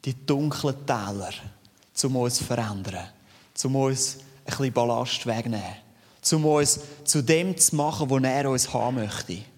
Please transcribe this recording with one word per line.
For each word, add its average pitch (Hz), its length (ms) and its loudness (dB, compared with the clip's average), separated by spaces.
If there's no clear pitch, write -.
die 131 100 -4
dunklen 143 600 -2
Täler, 101 460 -4
um 131 120 0
uns 123 200 0
zu - 80 -2
verändern, 98 640 -6
um 135 100 0
uns 135 440 0
ein - 260 -20
bisschen 135 280 -2
Ballast 120 540 0
wegzunehmen, 110 500 -4
um 156 140 4
uns 147 340 4
zu 147 180 2
dem 170 340 4
zu - 180 4
machen, 147 360 0
wo 135 80 4
er 135 320 2
uns 127 220 0
haben 123 240 0
möchte. 104 420 -6